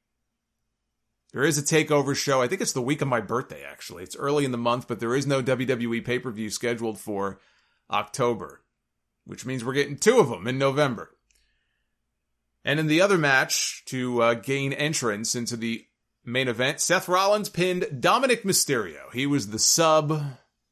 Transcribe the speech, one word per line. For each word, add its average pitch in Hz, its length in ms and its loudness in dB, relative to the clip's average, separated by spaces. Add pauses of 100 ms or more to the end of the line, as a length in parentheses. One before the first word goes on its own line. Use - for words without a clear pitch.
(1300)
There 131 140 0
is 156 120 2
a 147 40 -2
TakeOver 147 560 2
show. 131 240 2
I 123 80 2
think 123 100 -4
it's - 140 -4
the 131 80 -2
week 147 200 -2
of 143 60 0
my 117 140 0
birthday, 98 420 -6
actually. 85 400 -16
It's - 140 -14
early 143 260 0
in 131 80 0
the 120 60 -2
month, 120 280 0
but 110 140 -6
there 117 160 0
is 143 100 0
no 139 160 2
W 127 240 0
W 117 280 0
E 117 80 -2
pay-per-view 120 480 -4
scheduled 113 500 -4
for 98 400 -4 (500)
October, 104 720 -2 (640)
which - 220 -14
means 131 180 -6
we're 127 80 -4
getting 139 240 -2
two 233 240 4
of 139 100 6
'em 98 180 -6
in 127 100 -2
November. 135 580 0 (1500)
And 143 120 0
in 156 100 2
the 151 120 4
other 196 180 6
match, 143 680 2
to, 127 360 -2
uh, 117 120 6
gain 135 400 -2
entrance 123 600 -2
into 120 220 -6
the 113 300 -6 (420)
main 127 200 0
event, 127 340 0
Seth 180 260 0
Rollins 196 420 2
pinned 175 520 -2
Dominic 233 400 2
Mysterio. 98 720 -2
He 131 140 -2
was 131 220 0
the 107 100 -4
sub 156 800 2 (320)